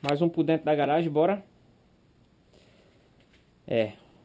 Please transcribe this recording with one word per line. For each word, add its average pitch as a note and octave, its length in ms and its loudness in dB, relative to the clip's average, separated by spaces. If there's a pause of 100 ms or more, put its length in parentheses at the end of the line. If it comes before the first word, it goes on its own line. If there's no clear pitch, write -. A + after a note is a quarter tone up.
Mais C#3+ 180 -2
um E3+ 80 2
Por E3 160 -2
Dentro D#3+ 220 0
da D3+ 80 2
Garagem, D3+ 380 0
bora? F3+ 340 0 (2250)
É, A2 260 -2 (320)